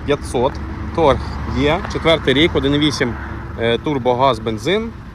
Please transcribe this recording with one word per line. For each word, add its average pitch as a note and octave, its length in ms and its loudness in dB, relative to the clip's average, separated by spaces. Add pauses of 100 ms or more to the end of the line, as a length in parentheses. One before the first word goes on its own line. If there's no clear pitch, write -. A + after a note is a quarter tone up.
п'ятсот, C#3 460 0 (420)
торг C#3 260 4 (380)
є, D3 200 2 (140)
четвертий C#3+ 420 2
рік, D#3+ 200 4
один C#3 200 2
і D3 40 2
вісім, C#3 360 0 (460)
е, A#2 180 2
турбогаз, B2+ 600 2
бензин, B2 520 -2 (240)